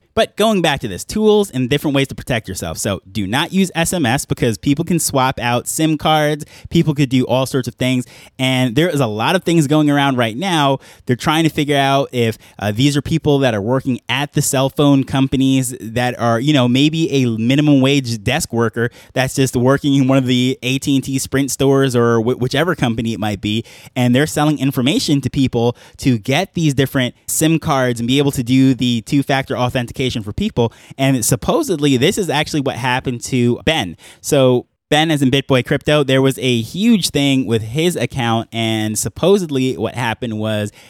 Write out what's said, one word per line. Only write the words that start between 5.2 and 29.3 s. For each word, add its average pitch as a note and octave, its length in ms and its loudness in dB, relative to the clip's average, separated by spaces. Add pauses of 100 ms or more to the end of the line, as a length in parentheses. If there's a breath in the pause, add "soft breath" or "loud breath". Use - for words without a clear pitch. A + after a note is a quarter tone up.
out A#2+ 260 -2
sim D#3 320 -2
cards. D3+ 480 0 (240 loud breath)
People E3 240 2
could C#3+ 140 0
do B2+ 180 2
all C3 200 0
sorts B2 240 -4
of A2+ 60 -10
things. B2+ 300 -2 (320 loud breath)
And B2+ 380 0
there D#3+ 140 2
is D3+ 100 0
a B2 80 0
lot A2+ 300 0
of F3 80 -6
things E3+ 200 4
going D3+ 240 2
around C#3 280 2
right A2+ 180 0
now. D3 440 0 (260 loud breath)
They're B2+ 100 0
trying D#3+ 300 0
to D#3 40 2
figure D3 280 -2
out C#3 340 2
if, A#2 260 0 (200 loud breath)
uh, G#2 160 -2
these C#3 240 2
are C#3+ 40 0
people D3 380 0
that C3 140 2
are G#2 80 -2
working B2 480 -2
at C3+ 240 -2
the D3+ 80 0
cell C3+ 280 0
phone C#3+ 360 2
companies C3 720 0
that A#2+ 400 -4
are, A#2 180 2
you C#3 140 0
know, C3 160 4
maybe D3+ 440 2
a B2 260 2
minimum C#3 420 4
wage C3 420 2
desk B2 300 -2
worker A#2 380 0 (240 loud breath)
that's C3 220 -2
just C3+ 200 0
working C3+ 380 2
in C3+ 160 4
one C3 80 4
of C3 80 0
the B2+ 380 0
A B2+ 160 -2
T C#3+ 160 0
and B2+ 80 0
T C3+ 140 -4
Sprint C3+ 320 -2
stores C3+ 460 2
or A#2 240 4
wh-, A2+ 220 -2
whichever C#3+ 340 0
company A#2 380 -2
it G2 80 -8
might G#2 180 -4
be. G#2+ 240 -2 (320 loud breath)
And B2 180 2
they're C#3 140 2
selling D3+ 320 0
information C#3 640 0
to B2 80 -2
people A#2+ 480 0 (200 loud breath)
to B2+ 200 0
get C#3 380 -2
these D#3+ 180 0
different B2+ 420 -2 (120 soft breath)
sim D#3+ 300 0
cards C3 440 -2
and A#2 60 -4
be B2+ 100 2
able C#3+ 140 2
to C3+ 120 -2
do C3 300 4
the A#2+ 280 -2
two-factor C3+ 540 -2